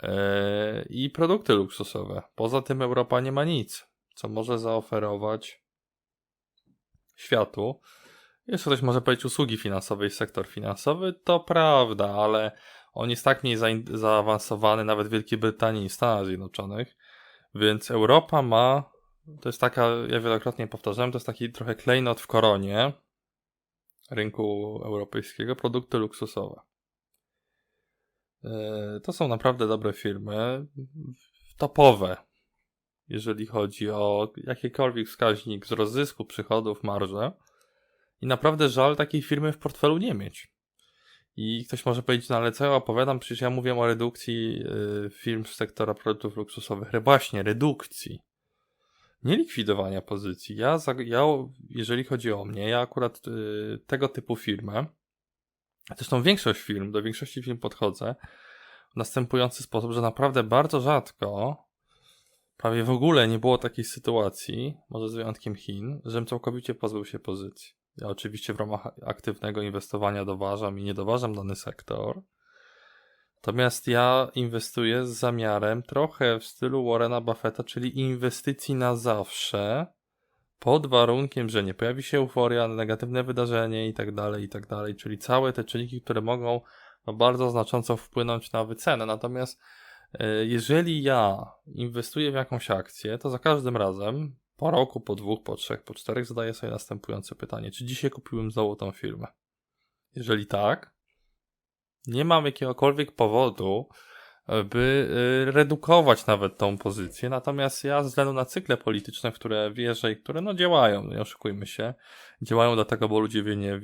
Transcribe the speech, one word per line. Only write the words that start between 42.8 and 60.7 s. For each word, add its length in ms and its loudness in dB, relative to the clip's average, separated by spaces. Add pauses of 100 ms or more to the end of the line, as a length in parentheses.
Przecież 220 -8
ja 100 0
mówię 240 -2
o 120 2
redukcji, 800 -2 (420)
y, 40 -10
firm 340 -6
z 100 -14
sektora 400 -2
produktów 420 -4
luksusowych”. 520 -8
Re-, 120 0
właśnie, 420 4
redukcji. 800 -2 (1000)
Nie 140 2
likwidowania 640 0
pozycji. 540 -8
Ja 220 2
za-, 160 -2 (100)
ja, 200 4 (460)
jeżeli 340 -2
chodzi 280 -2
o 120 -4
mnie, 240 -6
ja 120 2
akurat, 480 -2
y, 580 -6
tego 220 0
typu 280 -6
firmę, 500 -4 (1120)
zresztą 260 -2
większość 380 2
firm, 320 -6
do 100 -2
większości 400 -8
firm 160 -6
podchodzę 560 -4 (800)
w 40 -20
następujący 640 0
sposób, 300 -4
że 80 0
naprawdę 420 2
bardzo 380 2